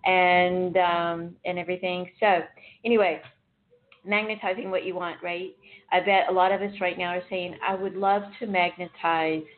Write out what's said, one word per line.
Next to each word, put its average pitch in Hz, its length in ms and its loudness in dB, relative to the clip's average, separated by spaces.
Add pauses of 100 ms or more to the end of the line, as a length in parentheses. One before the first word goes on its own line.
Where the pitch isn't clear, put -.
and, 180 720 4
um, 170 680 0
and 180 140 -4
everything. 180 500 -6 (120)
So 190 240 4 (400)
anyway, 208 360 2 (840)
magnetizing 208 680 -4
what - 140 -2
you 180 100 -6
want, 175 260 -8
right? 175 300 -8 (400)
I 180 80 4
bet 190 300 2
a 185 40 0
lot 185 200 4
of 196 100 -2
us 202 180 -8
right 180 160 -2
now 175 200 -4
are 180 120 -6
saying, 180 320 -8
"I 196 140 -2
would 185 220 -6
love 196 260 2 (160)
to 240 80 -8
magnetize 170 960 -2 (160)